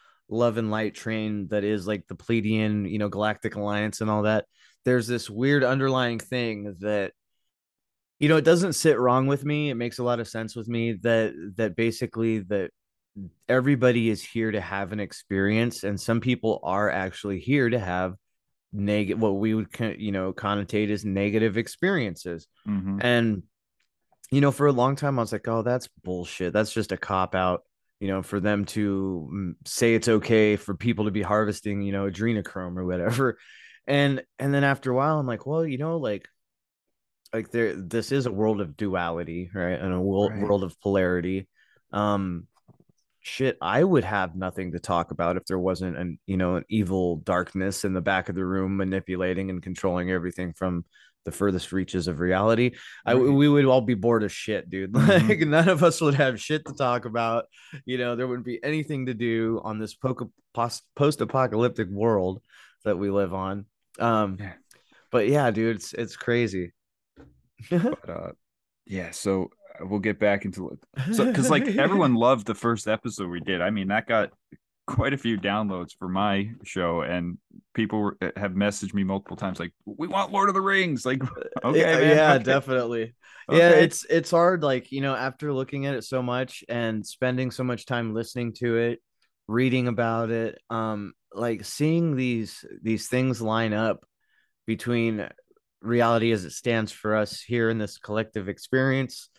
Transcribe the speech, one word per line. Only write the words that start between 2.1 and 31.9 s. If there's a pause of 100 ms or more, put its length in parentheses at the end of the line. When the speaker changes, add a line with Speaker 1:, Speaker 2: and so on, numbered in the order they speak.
Speaker 1:
Pleiadian,
you
know,
Galactic
Alliance
and
all
that, (400)
there's
this
weird
underlying
thing
that, (1080)
you
know,
it
doesn't
sit
wrong
with
me.
It
makes
a
lot
of
sense
with
me
that, (220)
that
basically
that (800)
everybody
is
here
to
have
an
experience,
and
some
people
are
actually
here
to
have (580)
neg-,
what
we
would
con-,
you
know,
connotate
as
negative
experiences. (180)
Speaker 2:
Mm-hmm.
Speaker 1:
And, (880)
you
know,
for
a
long
time,
I
was
like,
"Oh,
that's (140)
bullshit.
That's
just
a
cop
out, (380)
you
know,
for
them
to,
mm, (100)
say
it's
okay
for
people
to
be
harvesting,
you